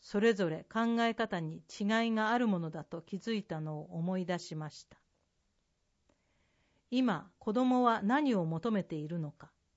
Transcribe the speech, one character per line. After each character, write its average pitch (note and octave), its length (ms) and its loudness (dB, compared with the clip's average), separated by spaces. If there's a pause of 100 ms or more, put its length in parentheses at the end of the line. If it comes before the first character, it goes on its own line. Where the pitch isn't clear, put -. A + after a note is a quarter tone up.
そ - 180 -4
れ A3+ 140 6
ぞ F#3+ 160 0
れ D#3 240 -4
考 A#3 280 0
え A#3 120 2
方 G#3 280 -2
に D#3+ 280 -6
違 - 160 -6 (240)
い - 40 0
が A3 180 0
あ A#3+ 80 2
る A#3+ 100 2
も F#3+ 100 2
の E3 120 -4
だ D#3 140 -8
と E3 180 -10
気 - 140 -8
づ A3+ 180 -4
い G3+ 80 -2
た E3 180 -6
の D#3 200 -6
を F3 140 -12
思 F3 220 -2
い F#3 80 -2
出 F3 140 -2
し E3+ 160 -12
ま D#3 160 -6
し - 180 -20
た。 - 80 -20 (1900)
今、 A#3+ 480 0
子 - 140 -4
供 B3+ 300 4
は A#3 200 4
何 B3+ 320 4
を F3+ 120 2
求 E3 240 -2
め G3+ 120 2
て E3 140 -8
い D3+ 100 -6
る E3+ 120 -4
の D#3 120 -4
か、 - 200 -18 (260)